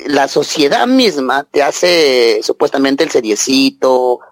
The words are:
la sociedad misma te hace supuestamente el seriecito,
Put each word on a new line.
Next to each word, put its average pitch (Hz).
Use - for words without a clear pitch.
la 139
sociedad 156
misma 151
te 143
hace 139
supuestamente 139
el 151
seriecito, 127